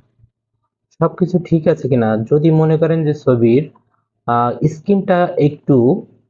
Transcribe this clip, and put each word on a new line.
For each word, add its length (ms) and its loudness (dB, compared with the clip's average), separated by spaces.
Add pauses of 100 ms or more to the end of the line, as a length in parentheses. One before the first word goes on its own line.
(1000)
সবকিছু 480 -2
ঠিক 220 0
আছে 200 -2
কিনা। 280 0 (140)
যদি 200 2
মনে 260 2
করেন 280 0
যে 100 0
ছবির, 560 0 (560)
আহ, 420 -2
স্কিনটা 680 -2
একটু 680 0 (240)